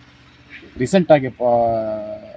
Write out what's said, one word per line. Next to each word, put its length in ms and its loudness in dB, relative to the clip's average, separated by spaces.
ರೀಸೆಂಟಾಗಿ 520 2
ಪಾ-, 300 0